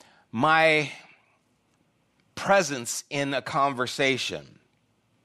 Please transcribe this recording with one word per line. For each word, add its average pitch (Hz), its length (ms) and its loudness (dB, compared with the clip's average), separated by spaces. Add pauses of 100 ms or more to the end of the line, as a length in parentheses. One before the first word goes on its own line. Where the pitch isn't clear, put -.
(320)
my 156 580 4 (1500)
presence 143 720 0
in 143 240 -4
a 127 80 -4
conversation, 127 1160 -2 (640)